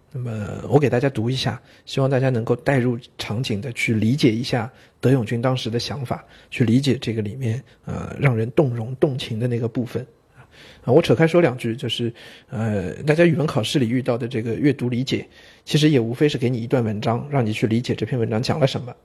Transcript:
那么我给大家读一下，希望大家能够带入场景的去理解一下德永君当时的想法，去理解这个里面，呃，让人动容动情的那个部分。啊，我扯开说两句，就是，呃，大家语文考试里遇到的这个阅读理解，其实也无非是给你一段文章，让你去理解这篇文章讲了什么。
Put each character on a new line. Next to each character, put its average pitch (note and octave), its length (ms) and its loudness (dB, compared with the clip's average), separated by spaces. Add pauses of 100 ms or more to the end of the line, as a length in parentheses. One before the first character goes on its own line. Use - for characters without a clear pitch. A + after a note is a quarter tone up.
(120)
那 B2 100 -8
么 G#2+ 480 -8
我 C3+ 80 6
给 D3 100 4
大 A#2+ 100 2
家 A#2 120 2
读 A2 180 -2
一 C3 80 -2
下， A2+ 240 -4 (240)
希 - 160 -4
望 C3+ 80 2
大 C3+ 100 2
家 C3 120 2
能 A#2 120 0
够 A#2+ 140 0
带 C#3 220 0
入 A#2+ 200 0 (200)
场 A2 240 -6
景 G2+ 180 -4
的 C3 120 -8
去 - 200 -2
理 A2 240 2
解 C3 160 4
一 A#2 100 -2
下 B2 280 -4 (280)
德 B2 120 2
永 B2+ 160 2
君 A#2 160 -4
当 B2+ 120 2
时 A#2+ 140 -4
的 A2+ 100 -2
想 B2 280 -8
法， - 180 -6 (240)
去 - 160 0
理 A2+ 160 4
解 C#3 160 2
这 - 160 -6
个 A2 80 -4
里 G#2 140 -6
面， B2+ 280 -4 (220)
呃， - 340 -10
让 C3+ 160 4
人 A2+ 180 -2
动 C3 220 2
容 A#2 220 -8
动 C#3 220 0
情 A2+ 200 -6
的 A#2+ 80 -2
那 A#2+ 120 0
个 A#2+ 100 -2
部 B2 160 -4
分。 A#2 220 -8 (760)
啊， - 40 -8
我 D3 160 6
扯 C#3 120 4
开 D#3+ 120 4
说 E3 120 4
两 E3 200 4
句， A2+ 180 -4
就 C#3 100 -6
是， A#2 240 -2 (380)
呃， G#2 540 -2
大 D3+ 120 4
家 E3+ 120 6
语 D#3+ 80 4
文 C#3+ 120 0
考 - 160 0
试 C3+ 160 0
里 B2 120 2
遇 B2+ 100 0
到 B2 160 0
的 A#2+ 100 -4
这 A#2 140 -4
个 A2+ 140 -2
阅 C#3 180 2
读 B2+ 160 -2
理 B2 160 -2
解， - 220 -4 (400)
其 - 100 0
实 D3+ 140 4
也 C#3 100 6
无 A2+ 140 -2
非 D3+ 120 2
是 D3 120 0
给 A#2+ 100 0
你 A#2+ 140 -2
一 A#2 40 -6
段 B2 160 2
文 G#2+ 160 -2
章， A#2+ 300 -2
让 C#3 160 0
你 G#2+ 80 -2
去 A2+ 140 -2
理 A2 120 2
解 B2 160 -2
这 G#2+ 120 -4
篇 B2+ 120 -4
文 A2+ 120 0
章 A2 120 0
讲 A2+ 160 -2
了 - 80 4
什 A2+ 140 0
么。 A#2+ 140 -12 (100)